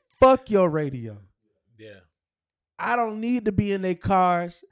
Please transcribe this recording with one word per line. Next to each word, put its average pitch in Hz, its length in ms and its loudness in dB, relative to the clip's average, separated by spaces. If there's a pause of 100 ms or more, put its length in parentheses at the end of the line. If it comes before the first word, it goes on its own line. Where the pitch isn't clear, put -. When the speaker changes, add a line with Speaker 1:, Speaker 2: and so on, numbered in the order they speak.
(200)
Speaker 1:
"Fuck 262 300 6
your 190 200 4
radio." 135 480 -6 (600)
Speaker 2:
Yeah. 104 220 -20 (760)
Speaker 1:
I 220 180 -2
don't 220 240 -4
need 233 260 -2
to 214 60 0
be 202 200 -2
in 196 100 -4
their 185 140 -2
cars 180 760 0